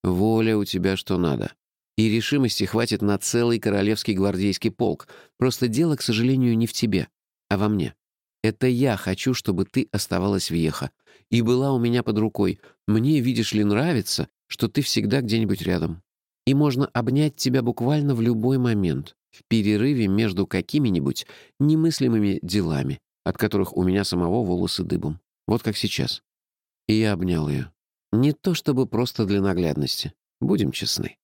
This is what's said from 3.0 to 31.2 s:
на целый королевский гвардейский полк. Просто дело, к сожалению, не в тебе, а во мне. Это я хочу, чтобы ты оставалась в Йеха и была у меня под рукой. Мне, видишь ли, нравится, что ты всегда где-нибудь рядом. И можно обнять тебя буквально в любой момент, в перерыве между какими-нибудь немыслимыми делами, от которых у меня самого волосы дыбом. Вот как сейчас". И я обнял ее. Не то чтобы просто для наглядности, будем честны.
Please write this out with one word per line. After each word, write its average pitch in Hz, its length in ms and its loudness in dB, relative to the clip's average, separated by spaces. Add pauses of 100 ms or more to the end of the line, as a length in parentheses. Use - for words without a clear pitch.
на 101 160 0
целый 117 420 0
королевский 104 540 0
гвардейский 98 560 0
полк. - 380 -2 (320)
Просто 127 280 0
дело, 147 280 0
к - 80 -10
сожалению, 120 520 2
не 113 120 0
в - 60 -8
тебе, 95 340 -2 (420)
а 98 80 2
во 107 120 0
мне. 95 260 -2 (480)
Это 110 240 0
я 123 300 2
хочу, 98 360 -2
чтобы 95 320 -2
ты - 260 -2
оставалась 95 600 -2
в - 20 -4
Йеха 78 380 -2 (380)
и 117 120 2
была 127 300 2
у 131 80 2
меня 120 240 2
под 107 160 -2
рукой. 101 400 0 (280)
Мне, 123 320 2
видишь 117 340 0
ли, 107 100 2
нравится, 110 640 0 (200)
что - 200 -2
ты 147 140 -2
всегда 117 400 0
где-нибудь 110 420 -2
рядом. 85 400 -2 (420)
И 131 80 2
можно 139 340 2
обнять 127 500 0
тебя 127 260 0
буквально 139 500 0
в 113 80 0
любой 120 380 2
момент, 98 560 0 (160)
в - 160 -20
перерыве 110 600 2
между 98 380 2
какими-нибудь 95 800 0 (340)
немыслимыми 139 840 2
делами, 80 560 -2 (240)
от 90 140 -4
которых 101 380 0
у 92 80 2
меня 92 200 2
самого 90 400 0
волосы 90 400 -2
дыбом. 85 380 -4 (260)
Вот 113 160 0
как 107 140 -2
сейчас". - 440 -4 (680)
И 110 80 2
я 110 180 2
обнял 85 340 0
ее. 69 180 -2 (460)
Не 135 220 2
то 185 200 -2
чтобы 131 320 0
просто 113 400 -2
для 101 160 0
наглядности, 85 720 -2 (260)
будем 147 320 0
честны. - 520 -6